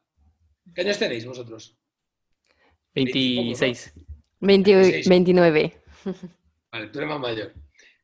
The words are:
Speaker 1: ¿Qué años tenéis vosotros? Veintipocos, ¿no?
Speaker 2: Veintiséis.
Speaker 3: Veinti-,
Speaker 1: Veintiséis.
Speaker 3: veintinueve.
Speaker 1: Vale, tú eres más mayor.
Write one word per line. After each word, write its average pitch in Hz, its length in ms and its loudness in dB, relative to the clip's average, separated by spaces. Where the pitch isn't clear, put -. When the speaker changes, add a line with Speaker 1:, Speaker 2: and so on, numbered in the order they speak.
Speaker 1:
¿Qué 175 80 -8
años 202 180 -4
tenéis 127 260 -6
vosotros? 120 500 -18
Veintipocos, 127 680 -4
¿no? - 0 -
Speaker 2:
Veintiséis. 127 340 -4
Speaker 3:
Veinti-, 196 340 4
Speaker 1:
Veintiséis. 185 360 4
Speaker 3:
veintinueve. 175 720 4
Speaker 1:
Vale, 110 160 -12
tú 120 120 -14
eres 151 100 -8
más 147 100 -6
mayor. 113 340 -8